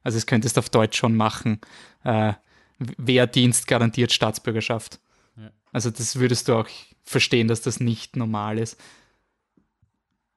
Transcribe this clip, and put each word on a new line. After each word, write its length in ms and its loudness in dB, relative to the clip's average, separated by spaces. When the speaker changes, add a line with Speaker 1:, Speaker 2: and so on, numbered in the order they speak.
Speaker 1:
Also 160 -2
das 80 -4
könntest 300 2
du 20 4
auf 100 0
Deutsch 300 2
schon 180 2
machen. 420 0
Äh, 300 2
Wehrdienst 680 2
garantiert 460 2
Staatsbürgerschaft. 880 -4
Speaker 2:
Ja. 120 -20
Speaker 1:
Also 180 -2
das 260 -6
würdest 320 0
du 80 2
auch 120 -2
verstehen, 460 0
dass 140 -2
das 180 -4
nicht 340 -4
normal 440 -4
ist. 180 -6